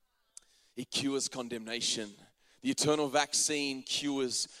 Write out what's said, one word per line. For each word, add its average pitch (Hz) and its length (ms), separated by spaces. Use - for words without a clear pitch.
It 123 140
cures 135 380
condemnation. 117 840
The 127 80
eternal 151 360
vaccine 143 760
cures 135 640